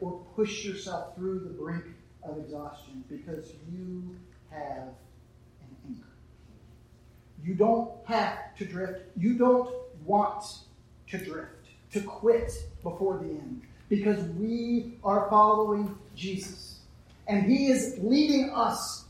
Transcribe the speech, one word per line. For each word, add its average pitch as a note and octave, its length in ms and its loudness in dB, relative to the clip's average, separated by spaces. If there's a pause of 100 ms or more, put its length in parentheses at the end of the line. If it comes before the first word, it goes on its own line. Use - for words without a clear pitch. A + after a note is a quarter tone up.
or F3 200 -8 (160)
push G#3 300 -2
yourself F#3 500 -8
through F#3 240 -4
the E3 100 -10
brink E3+ 340 -8 (380)
of D#3 160 -10
exhaustion, D3 680 -14
because D#3+ 460 -12 (180)
you F3+ 420 -10 (360)
have C3+ 380 -10
an - 880 -20 (120)
anchor. - 180 -14 (1400)
You F3+ 120 -2
don't A3+ 360 4 (160)
have - 500 0
to G3 100 -8
drift. F3+ 340 -6 (160)
You A#3 220 2
don't B3 320 6 (340)
want G3+ 400 2 (640)
to F#3 100 -8
drift, - 500 -12 (240)
to G#3 100 -2
quit A#3 500 2 (300)
before F3+ 360 -2
the D#3+ 120 -6
end, C#3+ 320 -10 (260)
because G3+ 340 2 (120)
we A#3 680 -2
are G3+ 280 2
following G#3+ 680 6 (180)
Jesus, - 680 -10 (460)
and G3 200 2
he C#4 220 6
is A3+ 340 2
leading C4+ 480 4
us - 600 -2